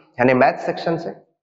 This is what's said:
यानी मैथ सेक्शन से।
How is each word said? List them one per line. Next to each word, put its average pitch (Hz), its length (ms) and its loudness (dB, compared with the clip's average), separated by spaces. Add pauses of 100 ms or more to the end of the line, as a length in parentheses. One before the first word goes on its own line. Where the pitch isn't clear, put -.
(180)
यानी 127 160 4
मैथ 131 180 4
सेक्शन - 440 -6
से। - 140 -10 (320)